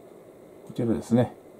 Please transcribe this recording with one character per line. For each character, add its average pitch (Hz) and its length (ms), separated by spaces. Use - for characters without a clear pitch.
こ - 80
ち - 80
ら 120 60
で 107 160
す - 100
ね。 120 180